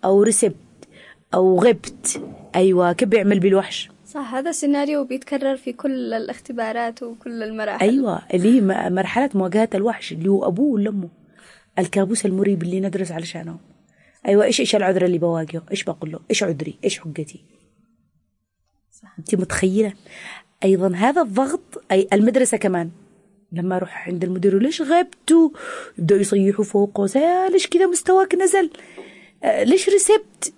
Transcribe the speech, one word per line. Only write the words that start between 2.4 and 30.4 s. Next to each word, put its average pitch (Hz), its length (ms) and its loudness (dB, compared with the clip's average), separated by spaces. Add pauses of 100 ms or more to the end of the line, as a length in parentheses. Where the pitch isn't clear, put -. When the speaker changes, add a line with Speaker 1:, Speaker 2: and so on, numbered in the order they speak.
Speaker 1:
أيوة، 180 380 2
كيف 202 160 -2
بيعمل 202 300 2
بالوحش؟ 190 500 0 (160)
Speaker 2:
صح، 254 280 -12
هذا 269 160 -4
السيناريو 285 560 -2
بيتكرر 269 520 -4
في 247 160 -10
كل 247 400 -6
الاختبارات 233 920 -8
وكل 233 400 -12
المراحل. 214 420 -4
Speaker 1:
أيوة، 220 360 0 (120)
اللي 196 220 4
هي 247 60 4
م-، 185 340 0
مرحلة 226 380 0
مواجهة 196 420 0
الوحش 208 360 -4
اللي 160 180 -4
هو 196 180 2
أبوه 247 260 0
ولا 208 160 0
أمه. 190 200 -6 (680)
الكابوس 196 460 -2
المريب 190 380 0
اللي 180 160 -4
ندرس 190 320 -4
علشانه. 165 460 -12 (720)
أيوة، 202 180 4
إيش، - 140 0
إيش 240 160 0
العذر 185 300 2
اللي 180 120 2
بواجهه؟ 165 540 -4
إيش 196 120 -6
بقول - 280 -8
له؟ 160 80 -12 (100)
إيش 214 140 0
عذري؟ 160 400 -6
إيش - 160 -4
حجتي؟ 156 400 -12 (1500)
Speaker 2:
صح. - 280 -20
Speaker 1:
أنتِ 165 160 -4
متخيلة؟ 190 580 -2 (720)
أيضًا 190 320 2
هذا 269 260 2
الضغط، 269 680 -4
أي 190 220 2
المدرسة 226 440 2
كمان، 175 320 -2 (640)
لما 180 240 -4
أروح - 320 -8
عند 180 160 -4
المدير: 190 360 2
"ليش 302 220 0
غبتوا؟" 330 680 2 (500)
يبدأوا 185 200 2
يصيحوا 202 460 2
فوقه: 202 500 -2
"يا 349 340 2
ليش 359 180 2
كذا 359 200 2
مستواك 370 480 2
نزل؟ 370 340 2 (720)
آه، - 200 2
ليش 349 260 4
رسبت؟" - 680 2